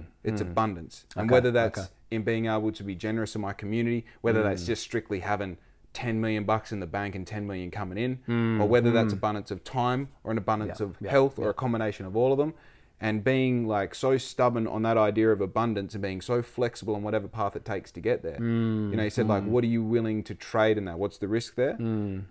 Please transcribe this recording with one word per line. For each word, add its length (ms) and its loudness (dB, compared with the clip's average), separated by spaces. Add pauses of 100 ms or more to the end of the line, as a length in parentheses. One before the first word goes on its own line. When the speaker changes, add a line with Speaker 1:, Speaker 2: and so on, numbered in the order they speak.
(240)
Speaker 1:
It's 180 -2
Speaker 2:
Hmm. 80 -4
Speaker 1:
abundance. 560 -2 (100)
And 120 -2
Speaker 2:
Okay, 60 4
Speaker 1:
whether 180 6
that's 280 2
Speaker 2:
okay. 80 -8 (240)
Speaker 1:
in 120 -2
being 240 0
able 260 0
to 100 -14
be 120 -6
generous 400 -4
in 60 -4
my 120 -4
community, 520 -2 (160)
whether 220 2
that's 200 0
Speaker 2:
Mm. 40 -6
Speaker 1:
just 160 -2
strictly 380 -4
having 360 -2 (360)
ten 280 -2
million 220 0
bucks 280 -2
in 100 -6
the 60 -6
bank 280 -6
and 100 -8
ten 220 -8
million 240 -8
coming 260 -8
in, 300 -2
Speaker 2:
Mm, 340 2
Speaker 1:
or 60 4
whether 240 6
that's 220 4
Speaker 2:
mm. 40 -2
Speaker 1:
abundance 340 -2
of 120 -8
time 460 -2 (140)
or 80 -4
an 60 0
abundance 420 -2
Speaker 2:
Yeah, 60 -2
Speaker 1:
of 160 -8
Speaker 2:
yeah, 100 -6
Speaker 1:
health 280 4
or 60 -2
Speaker 2:
yeah. 40 2
Speaker 1:
a 40 0
combination 520 -2
of 100 -6
all 160 4
of 60 2
them, 160 0 (480)
and 220 0
being, 440 2
like, 280 0
so 220 4
stubborn 500 0
on 160 -2
that 140 4
idea 340 6
of 80 4
abundance 540 -2
and 80 -8
being 200 -4
so 200 0
flexible 540 -4
on 80 -4
whatever 240 0
path 280 -2
it 80 -10
takes 300 -6
to 80 -12
get 220 0
there. 160 -6
Speaker 2:
Mm, 520 0
Speaker 1:
You 60 0
know, 60 2
you 60 0
said, 180 0
like, 160 2
Speaker 2:
mm. 40 -4
Speaker 1:
"What 160 4
are 40 2
you 160 2
willing 420 0
to 100 -10
trade 420 4
in 80 -2
that? 140 -6
What's 180 -4
the 100 -4
risk 280 -2
there?" 240 0
Speaker 2:
Mm, 520 -2